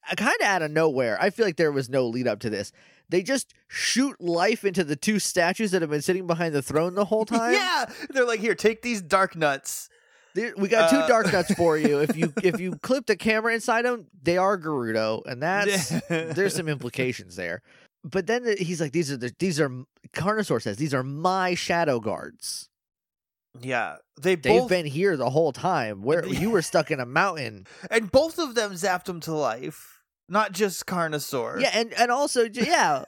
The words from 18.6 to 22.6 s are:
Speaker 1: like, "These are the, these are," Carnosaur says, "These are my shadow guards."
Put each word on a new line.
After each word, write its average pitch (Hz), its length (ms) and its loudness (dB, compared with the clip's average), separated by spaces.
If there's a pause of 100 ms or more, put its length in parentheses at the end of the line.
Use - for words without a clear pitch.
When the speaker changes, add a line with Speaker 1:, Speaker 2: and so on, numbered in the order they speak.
Speaker 1:
like, 147 100 -4
"These 147 200 0
are 139 60 -6
the, 120 220 -6
these 170 200 0
are," 143 120 0 (420)
Carnosaur 190 480 0
says, 101 160 -4
"These 139 160 -2
are 131 80 2
my 180 540 0
shadow 170 440 0
guards." - 680 -8 (920)